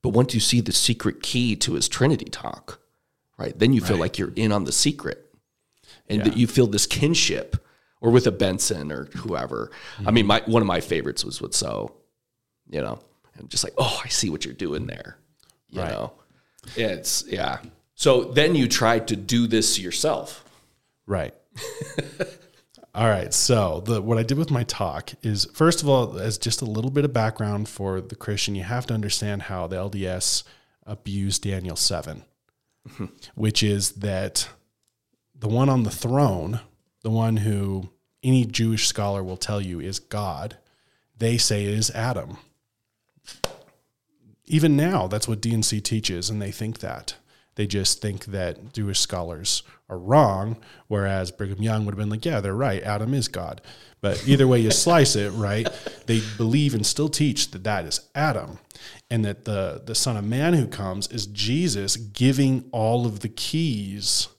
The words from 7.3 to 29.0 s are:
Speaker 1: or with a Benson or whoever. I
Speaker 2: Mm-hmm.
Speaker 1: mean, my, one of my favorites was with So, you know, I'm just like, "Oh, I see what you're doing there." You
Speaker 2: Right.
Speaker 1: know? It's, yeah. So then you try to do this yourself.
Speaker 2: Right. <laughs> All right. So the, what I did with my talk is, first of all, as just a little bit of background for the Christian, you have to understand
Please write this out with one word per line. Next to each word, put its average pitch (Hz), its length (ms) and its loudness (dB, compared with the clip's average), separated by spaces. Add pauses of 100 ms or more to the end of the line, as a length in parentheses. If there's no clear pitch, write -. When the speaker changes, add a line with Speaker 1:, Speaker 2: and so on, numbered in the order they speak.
Speaker 1:
or 117 120 4
with 123 160 8
a 107 40 4
Benson 92 600 -2
or 67 140 -8
whoever. 60 680 -6 (260)
I 101 60 -8
Speaker 2:
Mm-hmm. 107 100 2
Speaker 1:
mean, 113 140 8
my, 104 180 4
one 113 160 4
of 101 60 2
my 87 140 0
favorites 69 440 -2
was - 160 -10
with - 140 -6
So, 53 400 -4 (760)
you 73 120 -4
know, 57 180 -6 (400)
I'm - 80 -18
just - 160 -4
like, - 160 -8
"Oh, - 260 0
I - 40 -12
see - 200 -2
what 76 160 -4
you're 65 80 -12
doing 78 320 -4
there." - 320 -14 (520)
You 95 120 -8
Speaker 2:
Right. 82 100 -4
Speaker 1:
know? 52 220 -8 (640)
It's, - 520 -2
yeah. 78 300 -4 (380)
So 131 280 6
then 147 320 4
you 131 120 4
try 113 300 4
to 110 180 -2
do 117 300 2
this 110 320 2
yourself. - 680 -4 (600)
Speaker 2:
Right. 92 300 -4 (800)
<laughs> - 840 -12
All 113 120 4
right. 101 240 2
So 92 540 2
the, 110 160 0
what 113 160 2
I 113 60 2
did 135 160 0
with 160 100 -2
my 120 140 0
talk - 480 -6 (100)
is, 104 320 -2
first 165 300 4
of 147 40 0
all, 131 300 2
as 104 220 -4
just - 240 -2
a - 20 -4
little 110 240 -2
bit 143 160 2
of 127 80 -2
background 107 560 -2
for 95 320 -4
the - 140 -12
Christian, 101 400 -4
you 95 80 -6
have 123 240 -4
to 117 80 -2
understand 104 480 -4